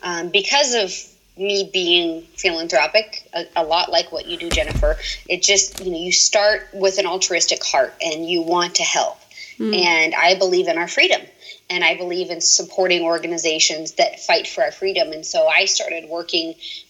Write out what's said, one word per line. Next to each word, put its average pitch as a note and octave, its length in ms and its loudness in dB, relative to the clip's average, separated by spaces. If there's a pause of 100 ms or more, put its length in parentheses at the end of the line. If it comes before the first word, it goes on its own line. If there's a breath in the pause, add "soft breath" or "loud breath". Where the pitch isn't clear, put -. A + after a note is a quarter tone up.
um, E3+ 260 -4
because B3 460 2
of F#3+ 200 -2 (400)
me G3 380 -2
being E3+ 640 0
philanthropic, E3+ 880 0 (100)
a, E3+ 120 -6 (100)
a E3+ 80 2
lot E3 260 0
like E3+ 220 0
what E3 160 -8
you E3+ 100 -10
do, E3+ 120 -8
Jennifer. D3+ 480 0 (300 loud breath)
It F3+ 140 -2
just, - 380 2
you F#3 100 -6
know, E3+ 80 -4
you F3+ 140 -4
start G#3 640 2
with F#3+ 260 0
an F#3+ 80 0
altruistic F3 560 0
heart - 380 0
and E3 280 -4
you F3 120 0
want F3 340 0
to F3 80 2
help. - 340 0 (400 loud breath)
Mm. A3 200 -2
And E3 380 2
I F3+ 200 4
believe F3+ 320 2
in E3 100 0
our E3+ 100 -2
freedom, D#4 340 2 (480 loud breath)
and F3 140 -2
I E3+ 120 4
believe F3 340 -4
in E3+ 120 -8
supporting F3+ 640 2
organizations E3 880 0
that - 260 2
fight - 280 0
for - 160 -2
our D3+ 80 -2
freedom. F3+ 420 -2
And D#3 120 -12
so D#3+ 220 2
I D#3+ 180 4
started D#3+ 440 -4
working E3 460 -4 (340 loud breath)